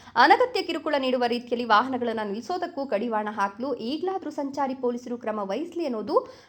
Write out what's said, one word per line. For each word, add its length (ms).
ಅನಗತ್ಯ 460
ಕಿರುಕುಳ 360
ನೀಡುವ 280
ರೀತಿಯಲ್ಲಿ 380
ವಾಹನಗಳನ್ನು 600
ನಿಲ್ಲಿಸೋದಕ್ಕೂ 600
ಕಡಿವಾಣ 440
ಹಾಕಲು 440
ಈಗಲಾದ್ರೂ 560
ಸಂಚಾರಿ 440
ಪೊಲೀಸರು 420
ಕ್ರಮ 260
ವಹಿಸಲಿ 420
ಅನ್ನೋದು 360